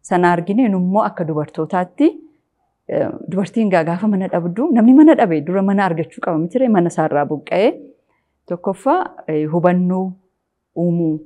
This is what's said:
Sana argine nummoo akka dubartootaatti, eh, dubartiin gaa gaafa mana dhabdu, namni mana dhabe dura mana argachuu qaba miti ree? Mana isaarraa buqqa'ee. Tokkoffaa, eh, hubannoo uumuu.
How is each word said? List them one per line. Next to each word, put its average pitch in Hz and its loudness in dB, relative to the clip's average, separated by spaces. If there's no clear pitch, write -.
Sana 175 0
argine 202 0
nummoo 190 0
akka 185 -6
dubartootaatti, 160 -2
eh, - -2
dubartiin 196 -2
gaa 170 2
gaafa 180 -2
mana 190 -2
dhabdu, 175 -4
namni 240 6
mana 311 8
dhabe 170 2
dura 175 -2
mana 196 0
argachuu 165 -4
qaba 160 -2
miti 175 -4
ree? 254 2
Mana 175 2
isaarraa 151 0
buqqa'ee. 175 0
Tokkoffaa, 185 -2
eh, 151 -2
hubannoo 180 0
uumuu. 170 -2